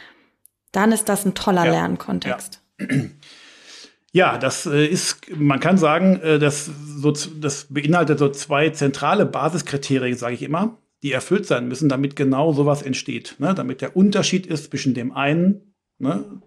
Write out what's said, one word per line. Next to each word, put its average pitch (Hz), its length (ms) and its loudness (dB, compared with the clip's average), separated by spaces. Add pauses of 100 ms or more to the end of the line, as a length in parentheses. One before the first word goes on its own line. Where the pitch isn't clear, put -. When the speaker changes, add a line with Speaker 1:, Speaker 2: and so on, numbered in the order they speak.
(720)
Speaker 1:
dann 208 200 4
ist 220 180 0
das 196 160 0
ein 190 80 2
toller 180 320 2
Speaker 2:
Ja. 165 60 4
Speaker 1:
Lernkontext. 170 920 -4 (180)
Speaker 2:
Ja. - 80 -8
<clears throat> 135 100 0 (1120)
Ja, 147 280 2
das, 131 260 -4
äh, 151 220 2
ist, - 300 -4 (200)
man 143 220 2
kann 185 180 4
sagen, 180 440 4
äh, 156 180 2
das 143 260 0 (320)
so 147 140 2
z-, - 180 -6 (120)
das - 280 -6
beinhaltet 147 480 2
so 143 120 4
zwei 147 420 0
zentrale 147 560 0
Basiskriterien, 135 880 -2
sage 120 160 -6
ich 120 80 -10
immer, 170 380 -4 (240)
die 139 80 -4
erfüllt 131 340 0
sein 123 220 0
müssen, 135 220 0
damit 139 260 -2
genau 139 360 2
sowas 143 300 2
entsteht, 123 560 -8
ne? 170 160 0
Damit 131 280 -4
der 131 140 -8
Unterschied 190 520 2
ist 156 240 -8
zwischen 135 240 -2
dem 123 160 -6
einen, 165 640 0 (240)
ne, 175 260 -4 (220)